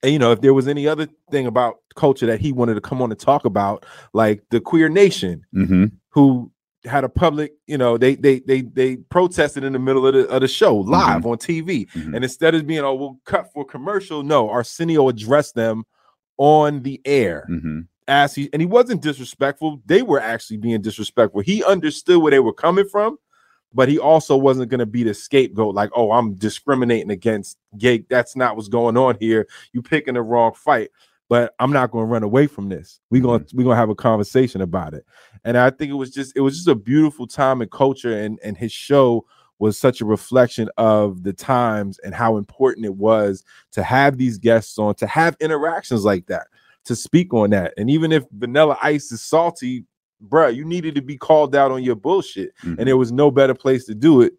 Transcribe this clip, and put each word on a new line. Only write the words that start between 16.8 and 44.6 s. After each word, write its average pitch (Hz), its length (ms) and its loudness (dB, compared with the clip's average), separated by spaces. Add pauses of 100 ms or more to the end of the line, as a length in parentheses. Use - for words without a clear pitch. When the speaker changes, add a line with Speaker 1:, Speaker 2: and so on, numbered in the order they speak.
Speaker 1:
the 135 220 -10
air. 120 460 0
Speaker 2:
Mm-hmm. 78 300 -6 (260)
Speaker 1:
As 180 280 2
he, 143 180 -6
and 151 100 -2
he 175 40 0
wasn't 233 360 0
disrespectful. 143 840 -6
They 202 160 4
were 175 180 0
actually 110 380 -8
being 113 220 -2
disrespectful. 104 600 -2
He 190 240 -4
understood 170 580 2
where 156 80 2
they 135 100 6
were 113 140 0
coming 190 340 0
from, 214 300 -4 (560)
but 127 140 2
he 147 100 0
also 151 380 2
wasn't 131 340 2
gonna 123 160 -2
be 120 160 -4
the 110 120 -2
scapegoat, 107 600 0
like, 101 200 -2
"Oh, 110 180 0
I'm 113 220 0
discriminating 113 760 -2
against 101 480 -6 (180)
gay. 117 320 2
That's 123 280 -2
not 123 200 0
what's 104 120 -12
going 117 280 0
on 127 240 2
here. 110 260 0 (260)
You 123 100 -6
picking 147 320 -4
the 120 80 -2
wrong 117 320 2
fight. 127 360 -2 (400)
But 120 280 2
I'm 127 140 0
not 127 180 0
gonna 113 160 -4
run 113 160 -2
away 120 240 2
from 101 240 -10
this. 90 300 -14 (100)
We 127 100 4
gonna, 120 200 0
Speaker 2:
Mm-hmm. - 180 -10
Speaker 1:
we 123 60 0
gonna 123 120 4
have 113 140 2
a 104 40 -2
conversation 113 680 0
about 82 320 -6
it." - 100 -18 (400)
And 120 140 0
I 123 120 4
think 139 200 -10
it 139 40 -8
was 135 160 -8
just, 135 240 -12
it 139 60 -2
was 139 160 0
just 175 120 -2
a 147 60 4
beautiful 127 520 0
time 131 340 -2
in 107 80 -6
culture, 131 500 -2
and, 107 240 -8
and 101 140 -10
his 113 160 -8
show 127 540 2 (320)
was 104 180 0
such 127 240 0
a 117 60 -6
reflection 117 600 0 (100)
of 107 460 2
the 98 100 -4
times 110 680 -4
and 98 140 -14
how 113 240 0
important 113 480 -2
it 95 100 -6
was 104 480 0 (280)
to 98 100 -6
have 135 340 2
these 123 220 -2
guests 113 400 0